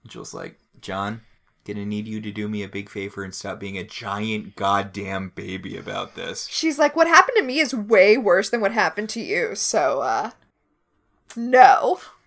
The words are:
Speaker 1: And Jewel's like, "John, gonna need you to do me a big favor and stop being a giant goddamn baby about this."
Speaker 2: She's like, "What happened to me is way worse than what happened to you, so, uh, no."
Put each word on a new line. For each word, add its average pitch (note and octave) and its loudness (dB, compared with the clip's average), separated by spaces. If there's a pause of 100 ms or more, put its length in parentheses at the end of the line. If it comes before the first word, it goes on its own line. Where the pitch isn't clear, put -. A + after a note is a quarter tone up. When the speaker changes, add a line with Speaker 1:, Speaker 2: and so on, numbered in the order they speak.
Speaker 1:
And - -20
Jewel's - -16
like, F2+ -14 (220)
"John, G2+ -8 (440)
gonna G#2 -8
need G#2+ -6
you G#2+ -8
to G#2+ -10
do G#2 -6
me G#2 -6
a F#2+ -12
big G2+ -10
favor G2 -8
and F#2+ -10
stop - -10
being G2 -10
a F#2 -8
giant G#2 -6
goddamn G2 -4
baby F#2+ -10
about G2 -8
this." - -10
Speaker 2:
She's D4+ -4
like, D4 2
"What D#4+ 4
happened F#4 6
to F#4+ 4
me B3+ -2
is C#4 0
way G#3+ 6
worse G3+ 2
than A#3 0
what G3 0
happened G#3 0
to A#3 -8
you, D3+ -2
so, C3+ 0
uh, B2+ -2 (1040)
no." B3 6 (260)